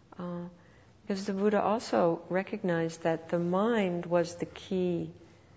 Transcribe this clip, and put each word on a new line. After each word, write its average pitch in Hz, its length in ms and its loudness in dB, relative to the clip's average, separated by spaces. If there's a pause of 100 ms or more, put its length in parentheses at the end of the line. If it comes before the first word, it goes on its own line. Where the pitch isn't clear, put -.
(200)
Uh, 175 300 -8 (540)
because 196 220 -4
the 208 60 -2
Buddha 202 300 2
also 196 680 2
recognized 175 720 -2
that 165 260 0
the 175 100 0
mind 180 680 2
was 170 300 2
the 165 100 -4
key 175 640 -2 (480)